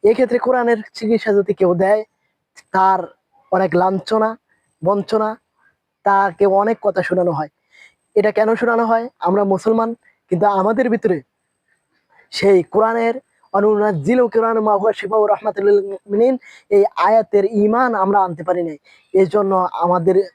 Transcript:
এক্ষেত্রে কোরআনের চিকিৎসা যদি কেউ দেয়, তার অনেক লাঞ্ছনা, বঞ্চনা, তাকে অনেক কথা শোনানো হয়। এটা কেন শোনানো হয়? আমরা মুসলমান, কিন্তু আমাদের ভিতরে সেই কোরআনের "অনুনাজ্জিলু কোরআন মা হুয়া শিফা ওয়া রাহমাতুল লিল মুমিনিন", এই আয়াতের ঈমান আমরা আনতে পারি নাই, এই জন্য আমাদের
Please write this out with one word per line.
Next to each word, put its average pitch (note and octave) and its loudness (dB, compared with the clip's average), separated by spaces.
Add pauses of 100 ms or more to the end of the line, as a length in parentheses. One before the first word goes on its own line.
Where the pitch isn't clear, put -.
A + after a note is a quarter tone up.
এক্ষেত্রে A3+ 2
কোরআনের A#3+ 0 (160)
চিকিৎসা A3 -2
যদি G3+ 0
কেউ F3+ 0
দেয়, G3+ 0 (680)
তার F#3+ 2 (520)
অনেক F#3 0
লাঞ্ছনা, G#3+ -2 (480)
বঞ্চনা, G#3+ -2 (680)
তাকে G3 0
অনেক G3+ 0
কথা F#3+ -2
শোনানো F3 -2
হয়। D3+ -6 (680)
এটা G#3 2
কেন G#3+ 0
শোনানো A#3 -2
হয়? A3+ -2 (100)
আমরা F#3+ 0
মুসলমান, A3 -2 (360)
কিন্তু F3+ 0
আমাদের G3+ 0
ভিতরে G3 -2 (1080)
সেই F#3+ 2
কোরআনের A3+ -2 (400)
"অনুনাজ্জিলু G#3 0
কোরআন A3+ 0
মা G#3+ 2
হুয়া G#3 0
শিফা G#3 -4
ওয়া G#3 2
রাহমাতুল G3+ -2
লিল G3+ 2
মুমিনিন", G#3+ 0 (320)
এই G3+ 4 (100)
আয়াতের G3+ 2
ঈমান A3 0
আমরা G3 2
আনতে E3+ -6
পারি F3 -2
নাই, D#3 -8 (360)
এই F#3+ 4
জন্য F#3+ 0
আমাদের F3 0 (200)